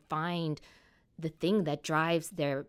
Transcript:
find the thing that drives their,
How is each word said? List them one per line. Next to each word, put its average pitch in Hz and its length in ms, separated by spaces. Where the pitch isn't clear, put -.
find 160 500
the 160 100
thing 185 360
that 147 200
drives 160 460
their, 143 380